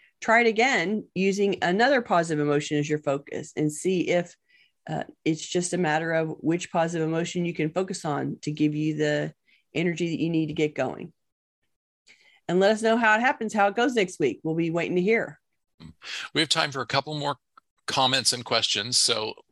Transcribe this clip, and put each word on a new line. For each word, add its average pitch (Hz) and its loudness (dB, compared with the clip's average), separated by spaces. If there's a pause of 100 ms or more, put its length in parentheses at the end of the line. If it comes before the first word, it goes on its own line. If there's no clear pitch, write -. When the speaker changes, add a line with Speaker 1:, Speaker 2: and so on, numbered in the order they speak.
(220)
Speaker 1:
try 226 6
it 240 4
again 214 2 (100)
using 196 2
another 233 4
positive 165 2
emotion 147 0
as 147 0
your 151 0
focus 143 -6
and 151 2
see 180 -2
if, 175 0 (540)
uh, 156 -6 (200)
it's 156 -2
just 175 -2
a 175 0
matter 165 0
of 160 0 (100)
which 170 -2
positive 165 0
emotion 165 -2
you 170 -2
can 156 -2
focus 190 -4
on 139 -4
to 151 -6
give 151 0
you 151 -2
the 151 -2 (400)
energy 170 -2
that 165 -4
you 165 0
need 160 0
to 151 -8
get 151 0
going. - -6 (1400)
And 175 2
let 196 6
us 214 -2
know 226 4
how 220 4
it 220 2
happens, 240 -2
how 202 4
it 202 -4
goes 247 2
next 190 0
week. 131 0
We'll 160 -4
be 170 0
waiting 170 -2
to 180 4
hear. 202 0 (960)
Speaker 2:
We 147 2
have 160 0
time 151 0
for 135 -6
a 120 -8
couple 151 -2
more 143 -4 (500)
comments 131 2
and 123 -6
questions. 113 0
So, 110 0 (180)